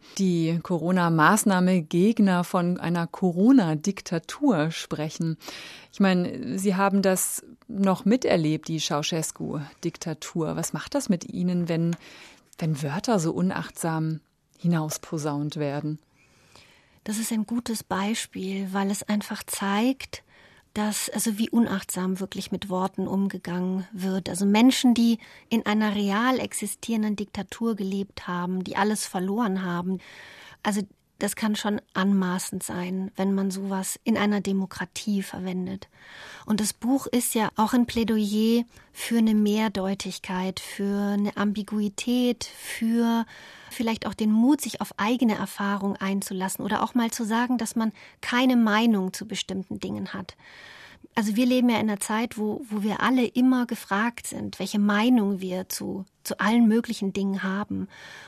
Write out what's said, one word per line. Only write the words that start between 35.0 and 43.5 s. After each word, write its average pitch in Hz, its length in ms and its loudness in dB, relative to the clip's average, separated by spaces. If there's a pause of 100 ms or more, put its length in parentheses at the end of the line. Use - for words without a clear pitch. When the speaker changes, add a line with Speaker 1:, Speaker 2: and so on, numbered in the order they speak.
Speaker 2:
verwendet. 185 680 -8 (560)
Und 214 160 0
das 208 100 -2
Buch 269 360 -2
ist - 260 0
ja 220 240 2
auch 214 160 2
ein 240 140 4
Plädoyer 220 760 2 (300)
für - 240 -2
eine 220 180 4
Mehrdeutigkeit, 196 1300 -2
für 202 520 -2
eine 202 220 -2
Ambiguität, 208 1080 -2 (120)
für 233 680 0 (440)